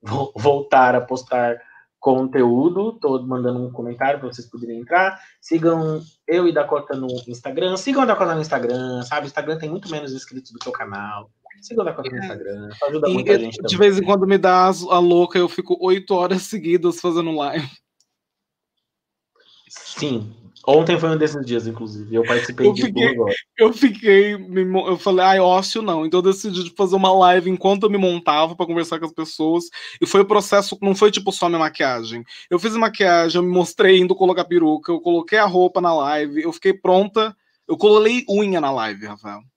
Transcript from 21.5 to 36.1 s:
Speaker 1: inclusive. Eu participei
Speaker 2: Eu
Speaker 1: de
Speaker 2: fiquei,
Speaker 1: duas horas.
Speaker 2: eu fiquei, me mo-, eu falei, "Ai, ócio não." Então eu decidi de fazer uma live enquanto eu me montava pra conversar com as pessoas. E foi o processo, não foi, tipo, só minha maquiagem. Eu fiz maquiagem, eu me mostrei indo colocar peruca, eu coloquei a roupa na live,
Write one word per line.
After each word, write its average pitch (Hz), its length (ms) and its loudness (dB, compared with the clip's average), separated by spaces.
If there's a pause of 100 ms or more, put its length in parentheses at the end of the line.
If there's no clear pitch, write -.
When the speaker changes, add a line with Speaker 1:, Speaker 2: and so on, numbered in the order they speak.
Speaker 1:
inclusive. 107 480 -12
Eu 113 100 2
participei 120 420 -2
Speaker 2:
Eu 208 60 6
Speaker 1:
de 196 140 -2
Speaker 2:
fiquei, 190 280 0
Speaker 1:
duas 117 40 -6
horas. 104 160 0 (240)
Speaker 2:
eu 233 140 6
fiquei, 208 680 4
me 185 260 -2
mo-, 185 240 -2
eu 180 80 0
falei, 185 280 2
"Ai, 190 140 6
ócio 190 440 2
não." 165 240 -2
Então 170 140 2
eu - 20 -4
decidi 190 420 -2
de 170 60 -12
fazer 190 260 0
uma 190 160 4
live 185 380 4
enquanto 190 320 0
eu 220 80 2
me 202 80 0
montava 170 580 0
pra 180 80 -4
conversar 165 340 -4
com 165 60 -6
as 160 80 -10
pessoas. 160 520 -4 (360)
E 170 60 2
foi 196 160 4
o - 20 6
processo, 202 560 0
não 196 140 0
foi, 208 160 6
tipo, 196 220 -4
só 180 160 -2
minha 170 100 -2
maquiagem. 123 680 -4 (240)
Eu 175 100 0
fiz 220 180 -2
maquiagem, 180 600 2
eu 180 100 2
me 180 60 -2
mostrei 180 460 4
indo 180 160 2
colocar 180 320 0
peruca, 160 440 0
eu 165 100 -2
coloquei 170 380 0
a 214 60 4
roupa 180 380 2
na 170 120 2
live, 147 480 -2